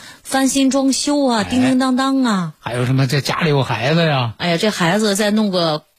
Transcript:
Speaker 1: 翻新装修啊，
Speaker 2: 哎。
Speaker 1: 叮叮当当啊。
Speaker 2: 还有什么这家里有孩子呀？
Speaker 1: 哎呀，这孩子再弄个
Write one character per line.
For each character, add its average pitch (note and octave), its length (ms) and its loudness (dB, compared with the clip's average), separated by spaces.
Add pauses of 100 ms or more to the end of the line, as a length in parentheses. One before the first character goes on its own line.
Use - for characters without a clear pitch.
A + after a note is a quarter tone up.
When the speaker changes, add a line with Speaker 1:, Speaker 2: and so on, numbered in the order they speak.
(240)
Speaker 1:
翻 C4+ 240 0
新 C4+ 220 0
装 C4+ 220 2
修 D4 320 0
啊， A#3 180 2
Speaker 2:
哎。 - 20 -2
Speaker 1:
叮 B3+ 180 0
叮 B3+ 160 2
当 C4 160 0
当 C4+ 300 0
啊。 F#3 340 -2
Speaker 2:
还 A#2 160 -10
有 B2 120 -2
什 C3 100 2
么 C3 100 2
这 C3+ 140 0
家 - 200 -4
里 D#3+ 100 2
有 C#3 120 2
孩 A#2+ 320 -2
子 E3+ 100 2
呀？ C3 340 -2
Speaker 1:
哎 F3 120 -4
呀， E3 60 0
这 G#3+ 140 0
孩 F#3 280 0
子 G#3 160 0
再 G#3 160 0
弄 G#3+ 220 0
个 E3 320 -2 (140)